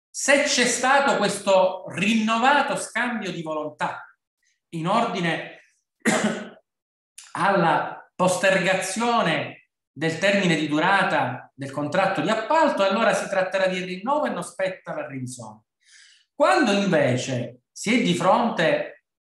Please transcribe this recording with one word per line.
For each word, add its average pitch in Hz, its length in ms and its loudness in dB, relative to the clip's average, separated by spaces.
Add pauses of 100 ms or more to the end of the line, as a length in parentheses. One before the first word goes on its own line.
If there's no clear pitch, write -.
(100)
Se 269 320 2
c'è - 240 0
stato 254 500 2
questo 196 720 0
rinnovato 226 880 2
scambio 220 540 -6
di 165 120 -10
volontà 165 600 -8 (680)
in 165 180 -6
ordine 185 720 -2 (360)
<coughs> - 600 -2 (760)
alla 175 840 0
postergazione 185 1500 0 (320)
del 160 260 -4
termine 190 380 2
di 151 120 -2
durata 156 840 0
del 135 160 -12
contratto 175 500 -2
di 165 100 -2
appalto, 294 520 2
allora 208 300 2
si - 160 -2
tratterà 190 380 0
di 185 160 -2
rinnovo 214 440 -2
e 226 40 -4
non 175 120 -8
spetta 185 520 -8
la 147 120 -8
revisione. 123 580 -12 (680)
Quando 311 380 4
invece 135 960 0
si 226 300 0
è - 20 0
di 175 120 2
fronte 208 880 0 (220)